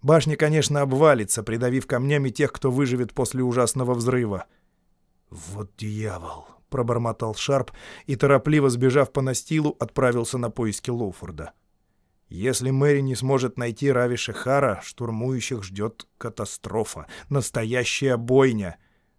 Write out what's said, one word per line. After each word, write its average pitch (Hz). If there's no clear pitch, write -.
Башня, 151
конечно, 151
обвалится, 135
придавив 120
камнями 139
тех, 139
кто -
выживет 123
после 127
ужасного 123
взрыва. 117
«Вот 95
дьявол!» 107
пробормотал 117
Шарп -
и, 139
торопливо 139
сбежав 127
по 139
настилу, 147
отправился 123
на 120
поиски 110
Лоуфорда. 92
«Если 127
Мэри 139
не 131
сможет 131
найти 120
Рави 123
Шехара, 123
штурмующих 117
ждёт 101
катастрофа, 104
настоящая 123
бойня!» 117